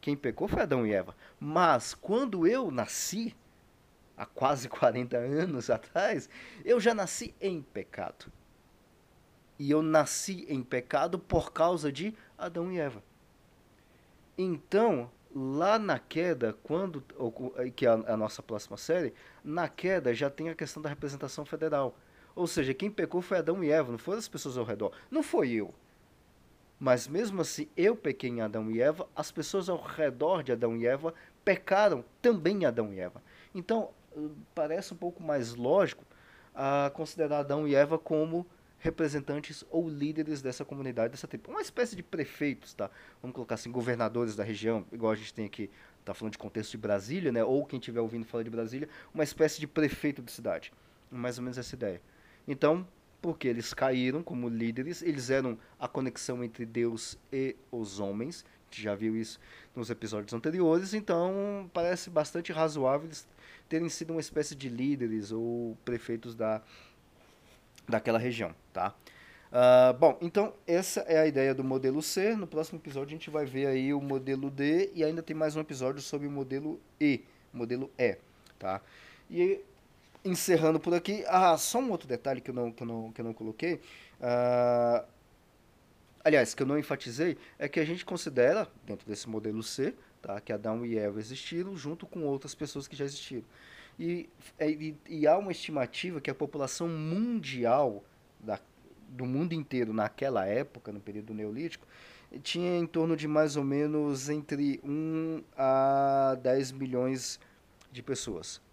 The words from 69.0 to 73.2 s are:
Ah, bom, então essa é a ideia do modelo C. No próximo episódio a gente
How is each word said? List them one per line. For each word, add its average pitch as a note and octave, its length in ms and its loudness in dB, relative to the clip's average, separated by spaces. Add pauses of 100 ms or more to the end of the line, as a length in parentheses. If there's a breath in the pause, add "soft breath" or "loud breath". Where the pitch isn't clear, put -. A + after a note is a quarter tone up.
Ah, B2+ 460 10
bom, D#3 220 8
então F3 320 2 (140)
essa F3 360 2
é D#3+ 160 4
a D#3 80 8
ideia C3+ 280 4
do C3+ 80 -2
modelo C3 400 2
C. G3 320 0
No G3+ 120 -4
próximo D#3 320 -4
episódio C#3 300 -8
a D#3 100 -10
gente D#3+ 120 -12